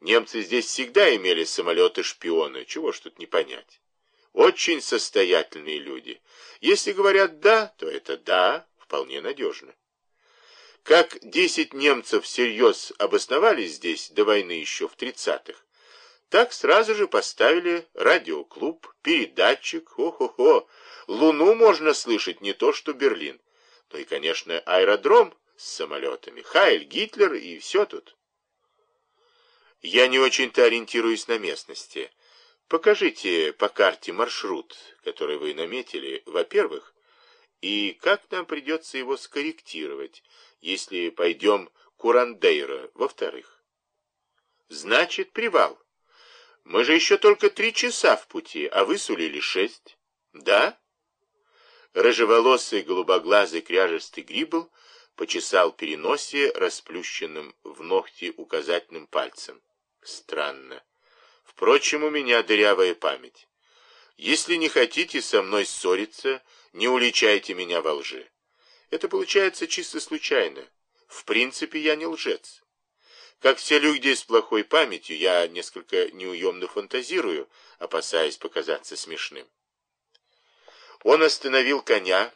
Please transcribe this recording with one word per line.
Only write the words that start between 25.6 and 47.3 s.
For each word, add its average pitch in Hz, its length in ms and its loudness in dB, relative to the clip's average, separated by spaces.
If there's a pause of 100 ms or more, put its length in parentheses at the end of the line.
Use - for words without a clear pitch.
самолетами, 69 760 -10
Хайль 139 440 2
Гитлер 196 500 -2
и 82 240 -10
все 202 260 -2
тут. - 320 -16 (1700)
Я 117 260 4
не 127 100 2
очень-то 127 460 2
ориентируюсь 113 640 0
на 117 80 -2
местности. 101 760 -10 (580)
Покажите 135 840 0
по 104 160 -2
карте - 460 0
маршрут, 107 600 -6 (300)
который 76 320 -8
вы 73 160 -6
наметили, 78 720 -10
во-первых, 85 720 -4 (640)
и 101 400 -4
как 202 300 0
нам 180 160 -8
придется 151 500 -8
его 131 220 -6
скорректировать, 78 1040 -10 (400)
если 87 480 -6
пойдем 92 560 0
к - 60 -20 (260)
Курандейро, 95 960 0
во-вторых. - 680 -8 (1080)
Значит, 123 600 -2
привал. 170 460 0 (840)
Мы 113 200 2
же 156 100 4
еще 196 240 4
только 208 320 4